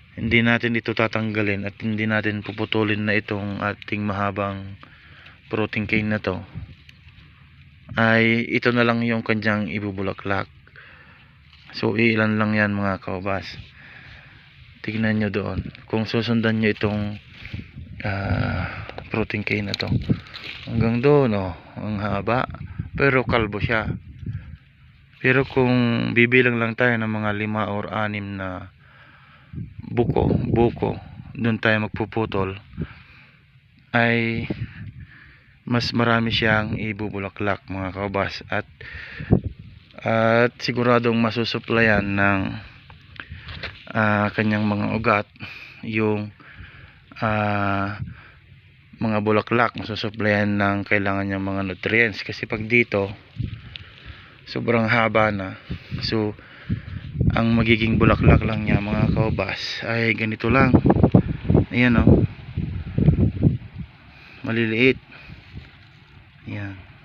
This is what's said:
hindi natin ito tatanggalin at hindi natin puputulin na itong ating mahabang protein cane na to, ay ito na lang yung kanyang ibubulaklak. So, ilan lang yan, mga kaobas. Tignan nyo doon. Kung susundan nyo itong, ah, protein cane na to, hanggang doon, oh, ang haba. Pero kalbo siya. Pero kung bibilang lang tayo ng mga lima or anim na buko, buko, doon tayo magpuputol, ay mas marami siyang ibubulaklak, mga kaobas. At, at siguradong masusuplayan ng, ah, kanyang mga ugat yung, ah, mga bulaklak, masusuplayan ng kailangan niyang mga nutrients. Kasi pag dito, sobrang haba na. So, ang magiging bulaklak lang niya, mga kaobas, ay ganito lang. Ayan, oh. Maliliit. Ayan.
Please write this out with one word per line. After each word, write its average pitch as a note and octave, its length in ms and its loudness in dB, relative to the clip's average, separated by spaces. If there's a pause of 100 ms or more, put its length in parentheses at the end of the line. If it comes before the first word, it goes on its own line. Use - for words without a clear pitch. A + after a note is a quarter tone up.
(180)
hindi A#2 240 2
natin A#2 320 2
ito A2+ 240 -2
tatanggalin G#2+ 720 -2
at - 80 -12
hindi A2 320 -2
natin G#2+ 320 0
puputulin G#2+ 640 -2
na G#2+ 80 2
itong G2+ 480 -4
ating G#2 400 -4
mahabang G2 720 -4 (720)
protein G#2+ 400 -2
cane G#2+ 240 0
na G#2+ 80 0
to, G2 240 -4 (1500)
ay A2+ 560 4
ito B2 240 0
na B2 80 2
lang A#2 240 2
yung A#2 160 0
kanyang G#2+ 480 0
ibubulaklak. G2 800 -4 (1300)
So, A2+ 160 0
ilan A2 480 4
lang G#2+ 160 2
yan, G#2 160 2
mga G2+ 320 0
kaobas. F#2+ 400 -4 (1400)
Tignan A2 400 0
nyo G#2 80 0
doon. G2 320 -2 (240)
Kung A2 240 -2
susundan A2+ 560 2
nyo G#2+ 80 4
itong, G#2 480 -2 (800)
ah, G2 880 -4 (240)
protein G#2 320 -2
cane G#2 240 -2
na - 80 -6
to, - 80 -4 (800)
hanggang A#2 320 0
doon, C#3 400 4
oh, F#2 160 -4 (240)
ang G2+ 240 -6
haba. G#2 480 -2 (480)
Pero C3 240 4
kalbo G#2+ 400 0
siya. A2 320 0 (1300)
Pero C3 240 4
kung A#2+ 720 2
bibilang A#2+ 400 6
lang A2+ 160 0
tayo A#2+ 240 2
ng A2 160 -2
mga G#2+ 240 -2
lima G#2+ 320 -2
or G2+ 240 -4
anim G#2 480 -4
na F#2 320 -10 (1120)
buko, - 420 2
buko, A2+ 680 2 (340)
doon A2+ 240 0
tayo G#2+ 320 2
magpuputol, G2 720 -2 (1400)
ay A#2 500 0 (1200)
mas A#2+ 240 0
marami A#2 400 2
siyang A2 460 2
ibubulaklak, G2+ 880 -6
mga F#2+ 300 -6
kaobas. G2 560 -2
At, G2+ 160 -4 (1300)
at A2+ 640 4
siguradong A#2+ 560 2
masusuplayan A2+ 960 2
ng, G2+ 260 2 (1600)
ah, G#2 420 2
kanyang G#2+ 320 2
mga G#2 240 0
ugat A2 340 2 (540)
yung, G#2+ 480 -2 (880)
ah, G#2 800 -2 (1040)
mga A2 240 0
bulaklak, G#2+ 540 2
masusuplayan G#2 840 0
ng G2+ 240 0
kailangan G2 400 0
niyang G2 220 -4
mga G2 140 -4 (120)
nutrients. G#2 480 0
Kasi - 240 -8
pag A2 240 -6
dito, G#2+ 400 2 (1400)
sobrang A#2 400 0
haba A2 480 2
na. G2 240 -6 (480)
So, G#2+ 320 -2 (1000)
ang A2+ 180 4
magiging A2+ 480 4
bulaklak A2 400 6
lang A2 240 -2
niya, G#2 160 2
mga G#2+ 320 0
kaobas, G2+ 720 -2
ay A2+ 320 0
ganito A2 320 -2
lang. B2+ 240 6 (960)
Ayan, A#2+ 300 4
oh. - 260 6 (2250)
Maliliit. A2+ 560 2 (1500)
Ayan. G2+ 300 -8 (260)